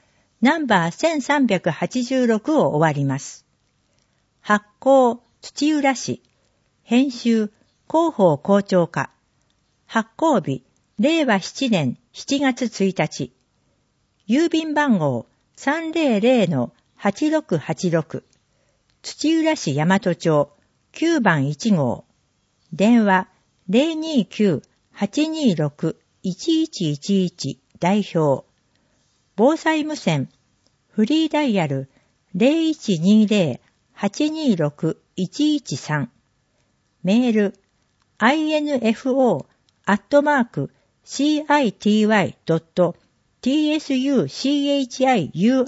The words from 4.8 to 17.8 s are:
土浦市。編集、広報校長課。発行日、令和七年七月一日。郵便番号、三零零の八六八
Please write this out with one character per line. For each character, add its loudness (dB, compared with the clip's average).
土 -4
浦 0
市。 -8
編 2
集、 -2
広 0
報 4
校 2
長 0
課。 -6
発 -4
行 2
日、 -6
令 2
和 2
七 -6
年 -2
七 -4
月 -2
一 -2
日。 -6
郵 2
便 -2
番 2
号、 -2
三 -4
零 0
零 2
の -2
八 -2
六 -2
八 -4